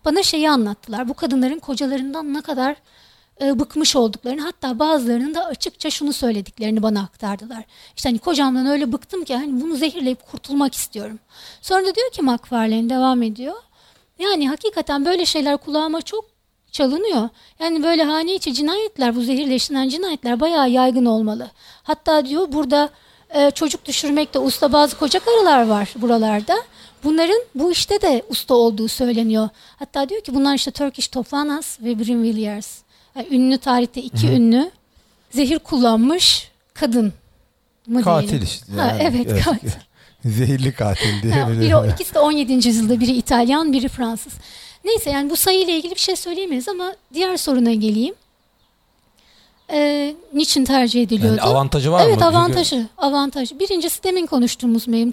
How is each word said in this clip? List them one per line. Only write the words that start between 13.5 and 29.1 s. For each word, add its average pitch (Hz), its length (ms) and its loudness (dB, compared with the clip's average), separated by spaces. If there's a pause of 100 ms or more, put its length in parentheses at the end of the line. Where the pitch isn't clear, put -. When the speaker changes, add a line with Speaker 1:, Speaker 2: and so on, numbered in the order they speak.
Speaker 1:
Yani 339 300 0
hakikaten 302 560 -2
böyle 349 220 0
şeyler 285 300 0
kulağıma 311 460 -4
çok 427 220 -10 (480)
çalınıyor. 285 560 0 (320)
Yani 320 220 -2
böyle 330 220 2
hane 320 300 -2
içi 311 200 -4
cinayetler, 294 600 -2
bu 247 60 -2
zehirle 262 320 0
işlenen 269 340 -2
cinayetler 277 520 -4
bayağı 302 300 2
yaygın 254 340 4
olmalı. 220 460 0 (320)
Hatta 311 440 0
diyor 294 260 -2
burada, 294 360 2 (460)
e, 285 160 6
çocuk 285 340 -4
düşürmekte 285 540 -2
usta 262 340 0
bazı 294 260 4
koca 311 220 0
karılar 349 460 4
var 208 300 0
buralarda. 220 600 0 (480)
Bunların 330 380 2 (120)
bu 302 180 0
işte 403 300 0
de 277 260 2
usta - 260 -2
olduğu 226 340 4
söyleniyor. 226 600 0 (300)